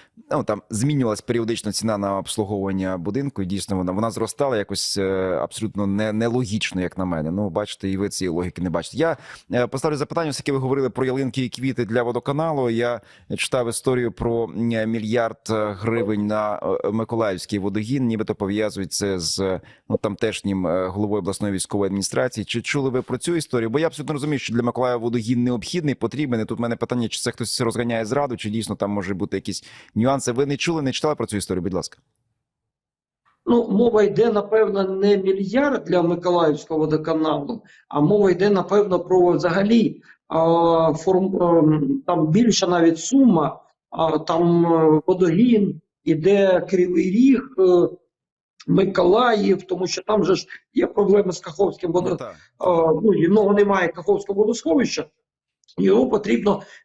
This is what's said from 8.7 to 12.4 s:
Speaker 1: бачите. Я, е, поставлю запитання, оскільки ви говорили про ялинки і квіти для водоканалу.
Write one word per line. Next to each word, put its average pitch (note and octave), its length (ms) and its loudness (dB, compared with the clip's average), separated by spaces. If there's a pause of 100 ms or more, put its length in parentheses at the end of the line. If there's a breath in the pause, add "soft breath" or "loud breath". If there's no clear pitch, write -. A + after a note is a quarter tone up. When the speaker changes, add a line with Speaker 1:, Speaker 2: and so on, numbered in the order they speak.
Speaker 1:
бачите. E2 260 -6
Я, D#3 200 -2 (360 loud breath)
е, B2 140 0
поставлю D3+ 300 -4
запитання, D3+ 340 -4
оскільки C#3 220 -6
ви C3+ 60 0
говорили C3 320 -2
про B2+ 140 -4
ялинки C3 400 -2
і A#2+ 40 -4
квіти B2 360 -4
для A2+ 180 0
водоканалу. C3+ 680 -2